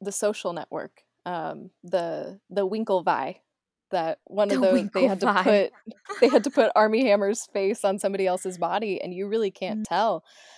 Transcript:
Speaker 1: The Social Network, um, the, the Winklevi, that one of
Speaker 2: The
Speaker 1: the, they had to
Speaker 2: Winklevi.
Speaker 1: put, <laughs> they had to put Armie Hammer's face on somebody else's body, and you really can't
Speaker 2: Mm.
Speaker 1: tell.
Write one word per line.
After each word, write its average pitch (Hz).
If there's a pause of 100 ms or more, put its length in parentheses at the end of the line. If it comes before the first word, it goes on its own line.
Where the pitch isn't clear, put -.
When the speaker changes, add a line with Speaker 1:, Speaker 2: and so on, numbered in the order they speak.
Speaker 1:
The 196
Social 208
Network, - (220)
um, 160 (120)
the, 175 (100)
the 190
Winklevi, 185 (540)
that 165
one 208
of 262
Speaker 2:
The -
Speaker 1:
the, 196
they 196
had 196
to 247
Speaker 2:
Winklevi. 202
Speaker 1:
put, 208 (120)
<laughs> -
they 247
had 254
to 277
put 233
Armie 220
Hammer's 202
face 202
on 196
somebody 190
else's 185
body, 185
and 175
you 190
really 208
can't 202
Speaker 2:
Mm. 214
Speaker 1:
tell. 190 (340)